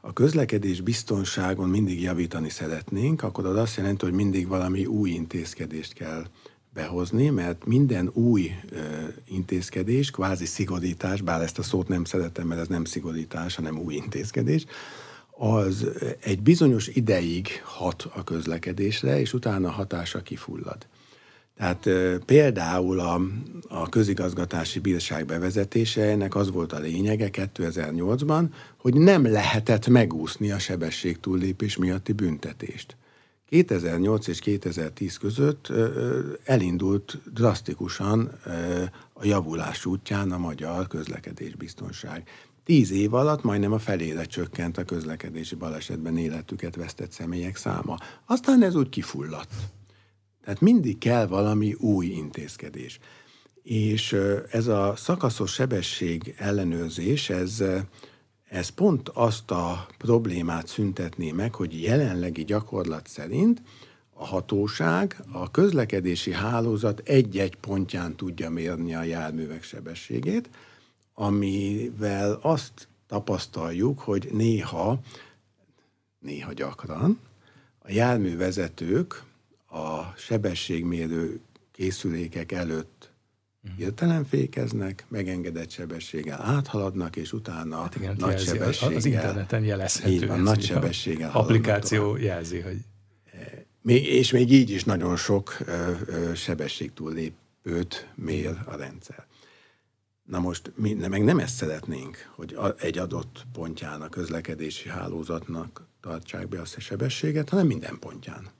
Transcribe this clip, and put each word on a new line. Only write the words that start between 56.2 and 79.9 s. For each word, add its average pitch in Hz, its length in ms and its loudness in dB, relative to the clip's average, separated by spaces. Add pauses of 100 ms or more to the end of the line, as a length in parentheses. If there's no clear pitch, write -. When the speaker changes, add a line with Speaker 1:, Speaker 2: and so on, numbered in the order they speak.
Speaker 1:
ellenőrzés, 92 920 0
ez, 92 300 -2
ö, 95 180 2 (720)
ez 90 200 -4
pont 180 400 2
azt 113 420 0
a 87 360 -2 (120)
problémát 87 680 2
szüntetné 90 680 -4
meg, 101 220 -2
hogy 80 280 -6
jelenlegi 90 600 0
gyakorlat 90 600 -4
szerint 190 560 2 (500)
a - 140 -12
hatóság 104 960 0 (100)
a 90 180 -8
közlekedési 104 840 2
hálózat 110 720 0
egy-egy 98 520 4
pontján 90 600 -4
tudja 82 340 -6
mérni 82 440 -4
a 82 80 -4
járművek 80 600 -6
sebességét, 151 840 -4 (640)
amivel 101 1300 0
azt - 460 -2 (180)
tapasztaljuk, 98 920 -2
hogy 101 320 -2
néha, 107 680 0 (1200)
néha 71 340 -10
gyakran 82 640 -2 (600)
a - 140 -16
járművezetők 95 1300 0 (480)
a 80 460 -8